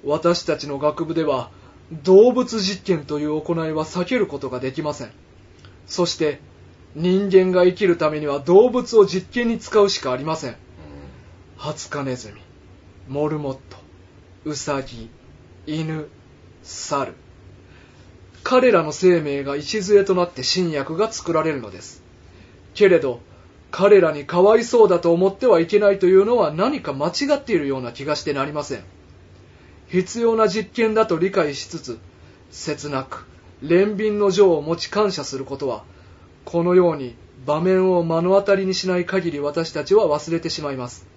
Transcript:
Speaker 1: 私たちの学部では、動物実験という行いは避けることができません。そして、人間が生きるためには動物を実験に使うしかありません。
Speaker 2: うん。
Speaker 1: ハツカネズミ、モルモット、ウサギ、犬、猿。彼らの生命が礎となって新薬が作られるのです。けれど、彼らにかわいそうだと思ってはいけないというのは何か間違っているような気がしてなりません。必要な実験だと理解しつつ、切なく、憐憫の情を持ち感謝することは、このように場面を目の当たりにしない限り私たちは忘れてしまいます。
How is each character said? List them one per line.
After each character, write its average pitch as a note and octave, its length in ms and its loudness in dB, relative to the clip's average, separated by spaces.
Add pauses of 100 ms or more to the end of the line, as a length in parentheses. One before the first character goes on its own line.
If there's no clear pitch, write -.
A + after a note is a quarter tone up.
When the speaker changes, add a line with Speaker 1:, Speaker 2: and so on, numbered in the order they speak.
Speaker 1:
私 D#3 400 0
た D#3 120 -2
ち C#3+ 120 -12
の C#3 100 -8
学 D3+ 260 -2
部 D#3+ 100 -8
で D#3+ 100 -2
は、 C3 260 -4 (540)
動 G3+ 280 8
物 A#3+ 280 -2
実 F#3+ 260 -6
験 D#3+ 180 -2
と D3 140 -6
い D3+ 80 -4
う D3+ 140 -2
行 E3+ 140 -4 (120)
い D#3 60 -6
は D#3 120 -4
避 F3+ 200 -6
け B3 140 -2
る G3+ 80 0
こ C#3 120 -10
と C3 100 -8
が B2 120 -8
で C3 120 -6
き D#3+ 100 -8
ま D3 120 -6
せ C3+ 100 -12
ん。 G#2 60 -16 (760)
そ F3 200 -2
し - 100 -6
て、 D3 240 -2 (540)
人 F#3 360 0
間 F#3 200 6
が F3+ 140 4
生 F3 120 4
き G3+ 100 0
る E3+ 120 2
た D#3 100 0
め D3+ 120 -4
に D3+ 60 -6
は C#3+ 120 -2
動 F#3 320 4
物 A#3 260 -2
を G3+ 100 6
実 F#3 260 -8
験 A#3+ 160 -2
に A#3 100 -2
使 - 220 -2
う G2 100 2
し - 80 -6
か C3 140 -6
あ B2+ 40 -4
り C#3 80 -10
ま D#3+ 120 -4
せ C#3+ 120 -10
ん。 - 20 -8
Speaker 2:
う G#2 40 -16
ん。 - 20 -20 (1000)
Speaker 1:
ハ D3 180 -10
ツ - 160 -16
カ D3 140 -8
ネ B2+ 120 -4
ズ A2 120 -16
ミ、 G2+ 60 -18 (760)
モ C#3+ 200 -4
ル D3+ 100 -4
モ C#3 160 -6
ッ - 20 -14
ト、 - 200 -20 (680)
ウ D3+ 100 -6
サ C#3 280 -6
ギ、 A#2 280 -16 (560)
犬、 D#3 420 -8 (540)
猿。 - 520 -8 (1300)
彼 B3+ 300 4
ら E3+ 100 4
の D3+ 80 -6
生 F3+ 300 2
命 C#3+ 240 -6
が C#3 120 -6
礎 G3 480 2
と G3 100 0
な F3+ 100 2
っ F3 60 -8
て - 120 -12
新 F3+ 280 -2
薬 D3+ 260 -6
が E3 160 -2
作 - 200 -6
ら D#3+ 120 0
れ D#3+ 80 -2
る C3+ 80 -6
の G#2+ 100 -14
で F2 100 -18
す。 - 220 -20 (720)
け G3+ 140 4
れ F3 100 6
ど、 C3 220 -2 (500)
彼 G3+ 300 6
ら D#3+ 120 2
に D3 120 -8
か F3 180 2
わ A3 160 6
い A#3 60 0
そ A3+ 220 6
う - 20 2
だ F3 100 4
と E3+ 140 2
思 F3+ 160 2
っ F#3+ 80 -4
て B3+ 100 -2
は F#3 140 6
い E3 60 0
け G3+ 120 2
な G3+ 140 4
い G3 60 -2
と F#3+ 80 2
い F#3 100 6
う G3 80 8
の A#3+ 120 2
は D#3+ 160 0
何 A3+ 280 -2
か D3 120 -8
間 C#3 160 -2
違 C#4 280 0
っ C#4 40 -6
て B3 120 -6
い F3 60 2
る C#3+ 100 -2
よ C3+ 100 -4
う B2+ 40 -8
な A#2+ 100 -10
気 C3 120 -14
が D3 120 -2
し - 80 -10
て D3+ 80 -4
な C#3 120 -2
り D3 80 -8
ま D3 120 -6
せ C3 120 -10
ん。 G2 80 -16 (1040)
必 F#3 320 -4
要 A#3 160 2
な A3 120 4
実 G#3 260 -4
験 A3 200 0
だ A3 120 2
と E3 120 -2
理 F#3+ 120 0
解 D#3 240 0
し - 120 -14
つ - 120 -14
つ、 A#2 200 -14 (520)
切 - 380 -10
な C3+ 160 -6
く、 - 220 -16 (360)
憐 F#3 320 2
憫 G#3+ 180 -2
の G#3 180 2
情 F3+ 260 4
を C#3+ 60 -4
持 E3 140 -4
ち - 120 -12
感 G3+ 240 -2
謝 D3 100 -8
す C3+ 160 -10
る C3 60 -8
こ C#3 120 -10
と C#3 120 -6
は、 G#2+ 160 -8 (600)
こ E3+ 200 -4
の F3 100 2
よ F3 180 6
う D3+ 40 -4
に B2+ 180 -12 (320)
場 D3+ 140 -2
面 F#3 320 2
を F3 100 2
目 E3 200 0
の F3+ 140 0
当 G3 60 4
た G3 140 2
り F#3+ 100 -2
に F#3 80 -2
し F#3 140 -6
な F3+ 100 0
い F3 80 -2
限 F3 240 -4
り C#3+ 100 -8
私 D3 300 -4
た D3 140 -6
ち F#3 100 2
は G#3+ 120 6
忘 D3+ 260 -2
れ E3 80 -2
て E3 100 -8
し E3 120 -8
ま C#3+ 100 -6
い C3+ 40 -8
ま B2 120 -8
す。 - 180 -18 (100)